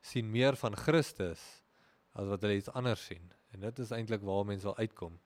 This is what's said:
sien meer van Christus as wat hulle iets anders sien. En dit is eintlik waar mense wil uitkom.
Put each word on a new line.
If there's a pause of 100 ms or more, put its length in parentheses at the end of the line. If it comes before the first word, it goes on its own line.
sien
meer
van
Christus (520)
as
wat
hulle
iets
anders
sien. (200)
En
dit
is
eintlik
waar
mense
wil
uitkom.